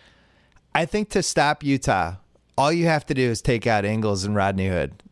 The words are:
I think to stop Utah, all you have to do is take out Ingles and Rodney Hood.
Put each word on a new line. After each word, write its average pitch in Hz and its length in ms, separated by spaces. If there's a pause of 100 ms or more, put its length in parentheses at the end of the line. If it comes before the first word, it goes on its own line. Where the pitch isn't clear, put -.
(720)
I 165 120
think 208 260
to 190 120
stop 151 400
Utah, 101 520 (420)
all 143 140
you 170 160
have 156 200
to 151 60
do 127 160
is 113 120
take 117 260
out 104 180
Ingles 104 380
and 104 120
Rodney 95 320
Hood. 85 440